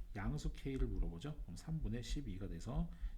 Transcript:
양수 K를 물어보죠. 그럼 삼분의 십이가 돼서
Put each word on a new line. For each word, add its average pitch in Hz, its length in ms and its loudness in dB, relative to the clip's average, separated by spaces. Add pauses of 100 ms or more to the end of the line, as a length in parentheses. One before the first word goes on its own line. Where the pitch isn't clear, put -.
(160)
양수 147 400 2
K를 135 320 2
물어보죠. 92 560 0
그럼 85 120 -6
삼분의 120 480 0
십이가 95 440 0
돼서 147 420 0 (280)